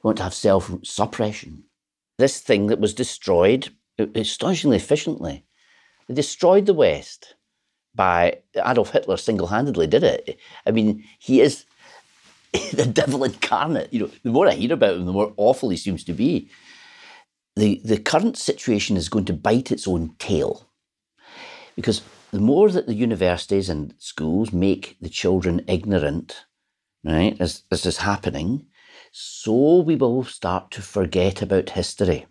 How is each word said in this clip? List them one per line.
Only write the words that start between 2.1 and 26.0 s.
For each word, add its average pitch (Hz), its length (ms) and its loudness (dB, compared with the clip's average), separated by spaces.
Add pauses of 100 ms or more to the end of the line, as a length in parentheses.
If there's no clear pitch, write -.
This - 220 2
thing 104 280 0
that - 120 0
was 104 140 0
destroyed, 98 760 2 (300)
uh, 110 60 0 (100)
astonishingly 131 640 0
efficiently, 87 680 -4 (640)
they 127 60 -8
destroyed 180 520 2
the 202 80 2
West 87 640 0 (600)
by, 87 440 2 (160)
Adolf 113 360 0
Hitler - 260 0
single-handedly 101 680 -2
did 120 160 4
it. - 340 0 (280)
I 104 60 0
mean, 107 320 0 (160)
he 127 220 4
is 143 240 2 (480)
<laughs> - 600 -10
the - 120 0
devil 135 380 0
incarnate. 131 680 -2
You 113 100 -2
know, - 100 -4 (120)
the 123 80 -2
more 165 160 4
I 85 60 4
hear 107 200 -2
about 101 220 2
him, 90 100 -4
the 90 80 -2
more 104 240 0
awful 117 320 2
he 87 80 0
seems 90 280 -6
to 87 80 -8
be. 127 360 -2 (1080)
The, 104 280 2
the 107 140 2
current 180 400 0
situation - 600 -2
is 82 120 -4
going 104 160 0
to 101 80 -2
bite 113 380 0
its - 160 -4
own 82 320 -2
tail, - 500 -4 (1040)
because - 280 -2 (280)
the 101 80 -4
more 147 300 6
that 180 160 -2
the 117 80 -4
universities 95 760 0
and 76 280 -6
schools 92 560 -4
make 90 480 0
the 85 80 -10
children 90 580 0
ignorant, 85 800 -2 (580)